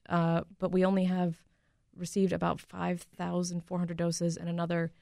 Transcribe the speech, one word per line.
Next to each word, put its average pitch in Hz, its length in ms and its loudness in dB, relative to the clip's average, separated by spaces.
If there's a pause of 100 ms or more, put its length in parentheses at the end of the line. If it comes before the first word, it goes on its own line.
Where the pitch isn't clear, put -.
uh, 165 340 2 (160)
but 185 140 -2
we 185 120 4
only 190 200 4
have 180 320 0 (600)
received 180 360 0
about 170 280 0
five 180 460 -6 (100)
thousand 175 440 -4
four 180 180 -6
hundred 175 180 -2
doses, 170 400 0
and 170 120 -8
another 170 420 -2 (120)